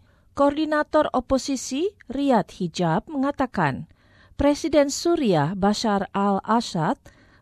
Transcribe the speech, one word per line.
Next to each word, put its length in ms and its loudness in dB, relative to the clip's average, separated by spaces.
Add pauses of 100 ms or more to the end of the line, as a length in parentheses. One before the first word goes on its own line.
(360)
Koordinator 800 0
oposisi 800 -4 (160)
Riyad 480 2
Hijab 480 -2
mengatakan, 800 -2 (480)
Presiden 560 2
Suriah 640 0
Bashar 560 0
al-Assad, 880 0 (420)